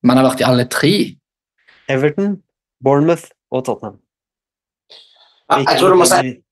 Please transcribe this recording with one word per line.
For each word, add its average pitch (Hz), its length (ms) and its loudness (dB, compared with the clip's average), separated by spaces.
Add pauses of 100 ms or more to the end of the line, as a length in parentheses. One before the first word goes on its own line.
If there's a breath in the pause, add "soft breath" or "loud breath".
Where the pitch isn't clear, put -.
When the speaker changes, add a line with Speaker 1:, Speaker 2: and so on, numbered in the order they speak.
Speaker 1:
Man 123 140 2
har 131 120 2
vært 127 120 -4
i 117 40 0
alle 123 220 2
tre. - 500 -2 (720 soft breath)
Speaker 2:
Everton, 151 540 -2 (400)
Bournemouth 143 480 0 (220)
og 127 120 -6
Tottenham. 104 360 -10 (1500 soft breath)
Speaker 3:
Ja, - 100 0
jeg 139 80 -2
Speaker 2:
Ikke - 120 0
Speaker 3:
tror 175 120 2
du 185 60 4
må 175 100 4
si 185 80 2
Speaker 2:
nødvendigvis 131 380 -4